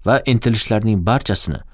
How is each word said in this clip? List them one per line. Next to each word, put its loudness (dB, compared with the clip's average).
va 2
intilishlarning 0
barchasini -2